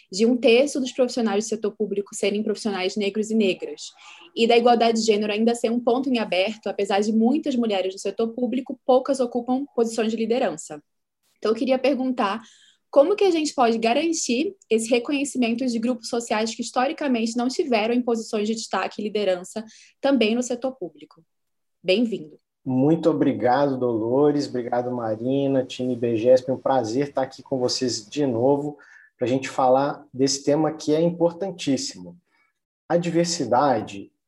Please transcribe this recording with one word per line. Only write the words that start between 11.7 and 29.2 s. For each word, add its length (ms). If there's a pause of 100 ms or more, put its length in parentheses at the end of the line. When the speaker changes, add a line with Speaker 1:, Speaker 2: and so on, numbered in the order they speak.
Speaker 1:
perguntar 640 (480)
como 260
que 80
a 80
gente 220
pode 240
garantir 800 (120)
esse 220
reconhecimento 760
de 140
grupos 320
sociais 460
que 80
historicamente 720
não 120
tiveram 440
em 80
posições 460
de 80
destaque 440
e 40
liderança 600 (380)
também 320
no 80
setor 300
público. 500 (640)
Bem-vindo. 560 (280)
Speaker 2:
Muito 440
obrigado, 680
Dolores. 720
Obrigado, 420
Marina, 720
time 320
B 220
G 120
S 140
P. 60
É 60
um 20
prazer 520
estar 120
aqui 220
com 160
vocês 500
de 160
novo 540 (400)
pra 80